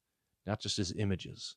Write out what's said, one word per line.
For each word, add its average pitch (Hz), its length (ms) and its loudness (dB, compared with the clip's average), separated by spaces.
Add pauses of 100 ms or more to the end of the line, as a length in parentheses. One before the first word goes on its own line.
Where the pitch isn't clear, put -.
(460)
not 104 140 0
just - 180 0
his 92 160 0
images. 98 640 0